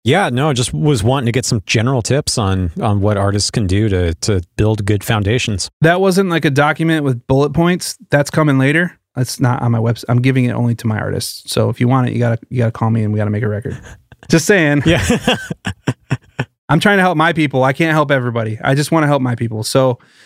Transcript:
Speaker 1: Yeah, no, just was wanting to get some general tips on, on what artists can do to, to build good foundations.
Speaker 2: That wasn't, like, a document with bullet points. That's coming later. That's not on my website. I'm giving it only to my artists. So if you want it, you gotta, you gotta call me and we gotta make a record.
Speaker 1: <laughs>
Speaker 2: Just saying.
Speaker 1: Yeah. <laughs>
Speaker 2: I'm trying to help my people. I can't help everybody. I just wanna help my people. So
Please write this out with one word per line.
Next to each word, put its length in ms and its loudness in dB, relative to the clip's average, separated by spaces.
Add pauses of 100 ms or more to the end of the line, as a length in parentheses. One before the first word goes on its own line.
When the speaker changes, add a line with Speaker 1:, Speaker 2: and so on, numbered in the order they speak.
Speaker 1:
Yeah, 240 2
no, 240 0
just 200 -2
was 300 0
wanting 240 0
to 60 0
get 120 -2
some 220 -2
general 360 0
tips 360 -2
on, 320 0 (100)
on 200 0
what 160 0
artists 340 -2
can 160 -2
do 220 0
to, 260 0
to 280 -2 (140)
build 280 0
good 180 0
foundations. 680 -2 (100)
Speaker 2:
That 200 4
wasn't, 280 2
like, 160 -2
a 60 2
document 540 0
with 220 -2
bullet 280 2
points. 420 0 (140)
That's 200 0
coming 280 2
later. 400 0 (180)
That's 240 -4
not 220 0
on 100 0
my 60 0
website. 300 -2
I'm 120 2
giving 240 2
it 80 0
only 240 0
to 100 -8
my 120 -2
artists. 520 -8
So 200 0
if 100 -6
you 80 2
want 200 2
it, 40 -4
you 60 -4
gotta, 200 0 (120)
you 80 -6
gotta 140 0
call 180 -2
me 120 0
and 100 -2
we 40 -2
gotta 140 -2
make 120 -2
a 60 -2
record. 320 -8 (240)
Speaker 1:
<laughs> 240 -20
Speaker 2:
Just 180 2
saying. 380 4
Speaker 1:
Yeah. 240 2
<laughs> 1600 -6
Speaker 2:
I'm 120 2
trying 180 4
to 40 2
help 140 2
my 160 2
people. 300 0
I 100 2
can't 200 0
help 180 2
everybody. 520 -2
I 120 2
just 160 0
wanna 160 2
help 160 2
my 140 -2
people. 260 -6
So 360 2 (280)